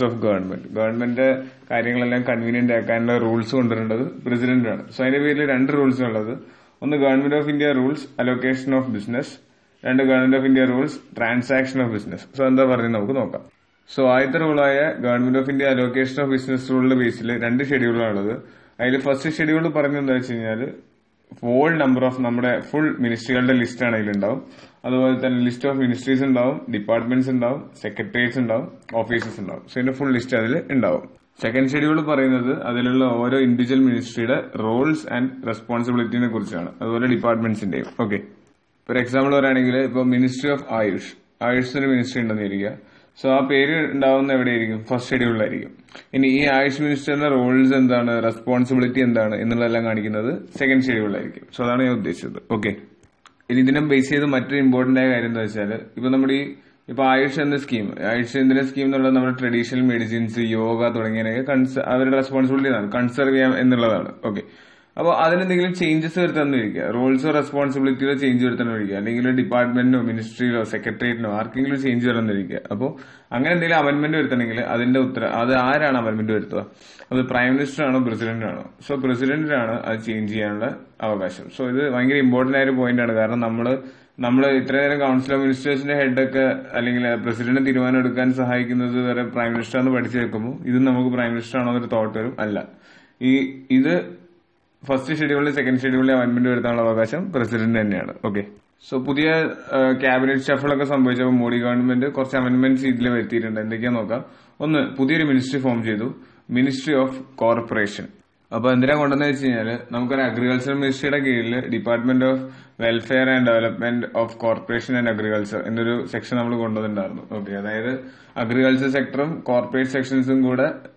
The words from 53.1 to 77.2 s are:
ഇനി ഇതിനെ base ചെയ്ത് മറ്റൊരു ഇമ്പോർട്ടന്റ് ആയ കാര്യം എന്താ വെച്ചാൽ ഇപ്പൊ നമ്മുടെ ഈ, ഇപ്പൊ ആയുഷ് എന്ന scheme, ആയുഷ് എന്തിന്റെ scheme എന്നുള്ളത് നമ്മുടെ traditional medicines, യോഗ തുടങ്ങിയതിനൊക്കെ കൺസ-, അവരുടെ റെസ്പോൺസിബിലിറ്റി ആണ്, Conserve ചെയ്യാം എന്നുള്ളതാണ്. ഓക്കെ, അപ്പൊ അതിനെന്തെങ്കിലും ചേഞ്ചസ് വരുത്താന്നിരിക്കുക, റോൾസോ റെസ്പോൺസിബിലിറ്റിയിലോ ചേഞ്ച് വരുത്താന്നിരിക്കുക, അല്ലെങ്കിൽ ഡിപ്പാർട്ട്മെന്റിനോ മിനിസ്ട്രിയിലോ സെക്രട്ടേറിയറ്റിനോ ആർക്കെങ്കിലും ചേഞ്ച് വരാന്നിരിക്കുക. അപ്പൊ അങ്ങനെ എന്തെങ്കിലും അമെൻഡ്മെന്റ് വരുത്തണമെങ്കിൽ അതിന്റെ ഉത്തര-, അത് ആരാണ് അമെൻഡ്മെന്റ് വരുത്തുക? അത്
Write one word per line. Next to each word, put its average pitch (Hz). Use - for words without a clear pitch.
ഇനി 123
ഇതിനെ 139
base 135
ചെയ്ത് 147
മറ്റൊരു 135
ഇമ്പോർട്ടന്റ് 131
ആയ 131
കാര്യം 120
എന്താ 117
വെച്ചാൽ 104
ഇപ്പൊ 117
നമ്മുടെ 135
ഈ, 139
ഇപ്പൊ 131
ആയുഷ് 135
എന്ന 143
scheme, 113
ആയുഷ് 120
എന്തിന്റെ 131
scheme 135
എന്നുള്ളത് 131
നമ്മുടെ 127
traditional 120
medicines, 117
യോഗ 113
തുടങ്ങിയതിനൊക്കെ 113
കൺസ-, 131
അവരുടെ 131
റെസ്പോൺസിബിലിറ്റി 135
ആണ്, 101
Conserve 123
ചെയ്യാം 131
എന്നുള്ളതാണ്. 120
ഓക്കെ, 101
അപ്പൊ 165
അതിനെന്തെങ്കിലും 180
ചേഞ്ചസ് 160
വരുത്താന്നിരിക്കുക, 139
റോൾസോ 131
റെസ്പോൺസിബിലിറ്റിയിലോ 139
ചേഞ്ച് 127
വരുത്താന്നിരിക്കുക, 113
അല്ലെങ്കിൽ 120
ഡിപ്പാർട്ട്മെന്റിനോ 123
മിനിസ്ട്രിയിലോ 117
സെക്രട്ടേറിയറ്റിനോ 113
ആർക്കെങ്കിലും 131
ചേഞ്ച് 123
വരാന്നിരിക്കുക. 107
അപ്പൊ 123
അങ്ങനെ 135
എന്തെങ്കിലും 165
അമെൻഡ്മെന്റ് 147
വരുത്തണമെങ്കിൽ 120
അതിന്റെ 120
ഉത്തര-, 127
അത് 123
ആരാണ് 135
അമെൻഡ്മെന്റ് 110
വരുത്തുക? 101
അത് 127